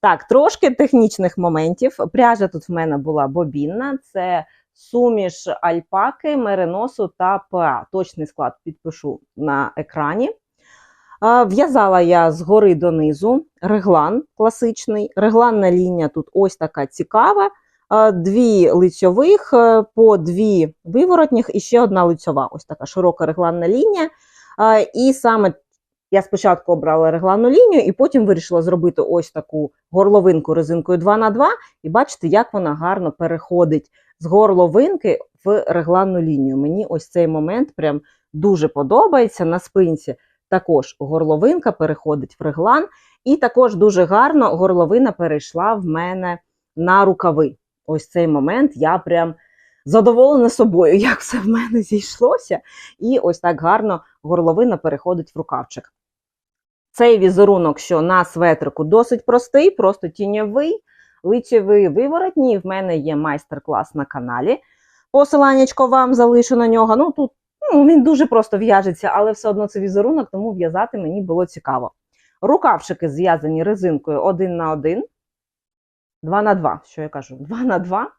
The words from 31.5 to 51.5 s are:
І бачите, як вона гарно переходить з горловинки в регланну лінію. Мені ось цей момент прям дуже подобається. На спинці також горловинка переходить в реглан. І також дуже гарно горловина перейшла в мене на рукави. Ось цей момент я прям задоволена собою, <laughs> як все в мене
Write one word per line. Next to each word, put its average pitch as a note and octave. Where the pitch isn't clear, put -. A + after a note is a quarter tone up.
І D#3
бачите, F3+
як G#3
вона E3+
гарно F3
переходить E3
з D#3+
горловинки G3
в G#3
регланну F3
лінію. C#3
Мені D#3+
ось E3
цей E3+
момент E3
прям D3
дуже D#3
подобається. A3
На E3+
спинці E3
також F#3
горловинка D#3+
переходить D3+
в D#3
реглан. F#3+
І C4+
також A#3+
дуже F#3
гарно A#3
горловина F#3
перейшла E3+
в G3
мене F3
на F#3
рукави. D#3+
Ось D#3
цей E3+
момент E3+
я D#3
прям E3
задоволена A#3
собою, F3
<laughs> -
як A#3+
все -
в G3
мене A3+